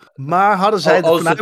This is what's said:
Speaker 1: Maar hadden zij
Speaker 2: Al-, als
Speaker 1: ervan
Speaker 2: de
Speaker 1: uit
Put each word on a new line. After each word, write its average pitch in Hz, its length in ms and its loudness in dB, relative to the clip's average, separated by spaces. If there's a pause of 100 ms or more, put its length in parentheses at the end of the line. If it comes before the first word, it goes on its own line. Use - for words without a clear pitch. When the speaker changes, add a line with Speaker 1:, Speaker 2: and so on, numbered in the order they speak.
(160)
Speaker 1:
Maar 180 420 0
hadden 202 220 0
zij 170 220 2
Speaker 2:
Al-, 170 80 0
als 165 80 2
Speaker 1:
ervan 156 60 -2
Speaker 2:
de 165 140 0
Speaker 1:
uit - 40 -